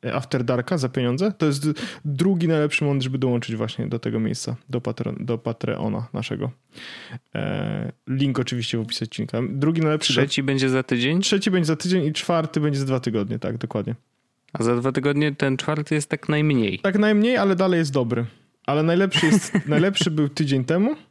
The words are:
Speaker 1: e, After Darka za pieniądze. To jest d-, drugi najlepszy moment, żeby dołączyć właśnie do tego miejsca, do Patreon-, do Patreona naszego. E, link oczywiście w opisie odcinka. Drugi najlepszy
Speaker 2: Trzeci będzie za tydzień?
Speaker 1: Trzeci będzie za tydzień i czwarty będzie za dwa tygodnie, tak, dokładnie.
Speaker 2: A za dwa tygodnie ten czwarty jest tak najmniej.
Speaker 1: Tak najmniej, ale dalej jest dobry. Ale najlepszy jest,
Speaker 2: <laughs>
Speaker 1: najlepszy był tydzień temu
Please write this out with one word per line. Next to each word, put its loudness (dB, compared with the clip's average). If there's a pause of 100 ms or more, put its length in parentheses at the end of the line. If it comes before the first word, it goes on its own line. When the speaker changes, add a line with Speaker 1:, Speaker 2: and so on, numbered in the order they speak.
Speaker 1:
e, -4
After -2
Darka 0
za -2
pieniądze. 0
To 0
jest 0
d-, -4 (240)
drugi 2
najlepszy 2
moment, 2
żeby -2
dołączyć 0
właśnie -4
do -4
tego -2
miejsca, -4 (120)
do -2
Patreon-, -6
do -2
Patreona -4
naszego. -6 (840)
E, -6 (140)
link 0
oczywiście -4
w -2
opisie -6
odcinka. -6 (120)
Drugi 0
najlepszy 0
Speaker 2:
Trzeci 2
będzie 2
za 2
tydzień? 2
Speaker 1:
Trzeci 2
będzie 4
za 2
tydzień 0
i 0
czwarty 0
będzie 0
za -2
dwa 2
tygodnie, -2
tak, -4
dokładnie. -4 (580)
Speaker 2:
A -2
za 4
dwa 0
tygodnie 2
ten 0
czwarty -2
jest -2
tak -4
najmniej. 2
Speaker 1:
Tak 0
najmniej, 4
ale 2
dalej 2
jest 0
dobry. 0 (420)
Ale 2
najlepszy 2
jest, 4
Speaker 2:
<laughs> -8
Speaker 1:
najlepszy 2
był 0
tydzień 0
temu 2 (140)